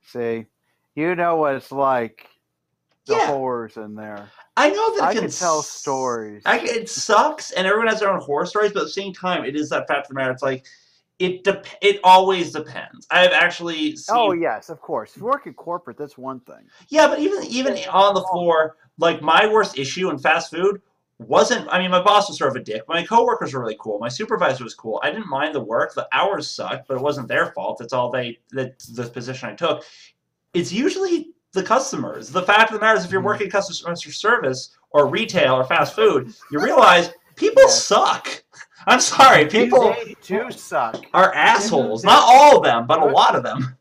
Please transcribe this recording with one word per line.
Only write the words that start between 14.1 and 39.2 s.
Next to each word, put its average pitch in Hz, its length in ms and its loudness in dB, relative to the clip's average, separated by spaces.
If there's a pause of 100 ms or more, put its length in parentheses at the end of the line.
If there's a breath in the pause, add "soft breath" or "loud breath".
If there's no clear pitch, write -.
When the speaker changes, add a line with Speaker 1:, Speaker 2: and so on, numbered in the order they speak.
Speaker 1:
Oh, 214 160 2
yes, 156 380 -4
of 156 100 -18
course. 117 300 -8
If - 80 -20
you 180 60 -16
work 269 220 -4
in 151 60 -16
corporate, 170 460 -14
that's 143 180 -14
one 131 240 -14
thing. - 260 -20 (220 soft breath)
Speaker 2:
Yeah, 294 200 4
but - 100 -2
even, 381 260 -2
even 254 320 -4
Speaker 1:
Yeah. - 140 -10
Speaker 2:
on 196 240 4
the 185 80 0
floor, 170 560 -2 (200 soft breath)
like, 165 220 0
my 165 260 2
worst 214 320 0
issue 175 300 -6
in 151 100 -6
fast 160 320 -2
food 190 300 -2 (380)
wasn't, 185 520 0
I 180 80 0
mean, 185 120 -2
my 180 120 2
boss 208 280 4
was 143 80 -14
sort 135 180 -2
of - 0 -
a 107 80 -10
dick, 107 220 -8
but 160 80 -6
my 170 100 -2
coworkers 233 480 0
were 131 80 -6
really 110 180 -6
cool. 104 200 -8
My 117 100 -8
supervisor 160 560 -4
was 110 100 -16
cool. 110 280 -10
I 147 80 -4
didn't 208 180 -12
mind 147 260 -6
the 135 60 -4
work. 117 340 -4
The 131 180 -10
hours 165 360 -2
sucked, 110 400 -10
but 135 80 -6
it 127 60 -6
wasn't 135 260 -4
their 160 240 -4
fault. 107 300 -10
It's 117 100 -12
all 123 180 -4
they, 123 280 -8 (120)
the, 131 220 -8 (220)
the 120 160 -8
position 123 400 -12
I 101 40 -16
took. 160 300 -6 (680 loud breath)
It's 170 180 -4
usually 330 600 -4 (200)
the 190 100 -4
customers. 156 680 -4
The 175 120 -2
fact 220 300 4
of 208 80 -8
the 214 40 -2
matter 220 140 4
is, 180 60 -2
if 175 80 -8
you're 190 80 0
Speaker 3:
Mm-hmm. - 80 -4
Speaker 2:
working 202 220 -2
customer 175 440 -4
service 165 840 -4 (140)
or 147 160 4
retail 156 480 0
or 127 100 0
fast 151 300 -2
food, 156 400 2 (160)
you 147 100 -4
realize 202 500 4 (260)
people 440 260 6
Speaker 1:
Yeah. - 60 10
Speaker 2:
suck. - 760 0 (460 loud breath)
I'm 247 100 6
sorry, 233 480 6